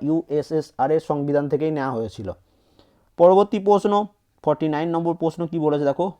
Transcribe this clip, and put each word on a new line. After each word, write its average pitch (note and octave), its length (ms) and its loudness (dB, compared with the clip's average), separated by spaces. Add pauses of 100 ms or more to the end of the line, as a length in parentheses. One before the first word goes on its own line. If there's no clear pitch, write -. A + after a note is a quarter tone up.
ইউএসএসআর D3+ 880 -2
এর D#3+ 80 2
সংবিধান C#3+ 500 -2
থেকেই D#3 220 -2
নেওয়া C#3 200 -4
হয়েছিল। A2 400 -8 (840)
পরবর্তী F#3+ 420 6
প্রশ্ন, G3+ 460 2 (380)
ফর্টি D3+ 240 0
নাইন D#3 220 -2
নম্বর E3 240 -2
প্রশ্ন E3 340 -4
কি E3 120 -6
বলেছে D3 260 0
দেখো, E3+ 340 -2